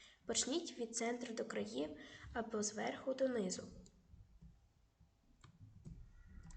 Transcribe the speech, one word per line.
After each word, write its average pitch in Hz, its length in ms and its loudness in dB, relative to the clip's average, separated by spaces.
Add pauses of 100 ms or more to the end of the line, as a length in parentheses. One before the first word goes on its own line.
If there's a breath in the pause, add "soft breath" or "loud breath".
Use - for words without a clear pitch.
(260 loud breath)
Почніть - 520 4
від 233 180 0
центру 233 380 2
до 233 100 2
країв 220 440 0 (440 loud breath)
або 220 300 2
зверху 247 520 2
донизу, 247 480 4 (3000)